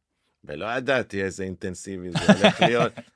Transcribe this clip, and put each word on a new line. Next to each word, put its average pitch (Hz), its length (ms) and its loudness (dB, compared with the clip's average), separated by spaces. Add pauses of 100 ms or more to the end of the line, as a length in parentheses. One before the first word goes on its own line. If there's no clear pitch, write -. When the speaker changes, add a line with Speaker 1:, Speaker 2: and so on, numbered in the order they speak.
(440)
Speaker 1:
ולא 78 220 -10 (120)
ידעתי 120 460 0
איזה 95 200 -4
אינטנסיבי 92 680 -8
זה 85 220 4
הולך 196 280 2
Speaker 2:
<laughs> - 0 -
Speaker 1:
להיות, 117 300 2 (240)